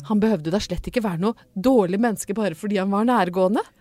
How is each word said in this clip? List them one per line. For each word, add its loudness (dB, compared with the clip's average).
Han 2
behøvde 0
da 0
slett -8
ikke -2
være -4
noe 0
dårlig 2
menneske -2
bare -2
fordi -4
han 0
var 2
nærgående. 2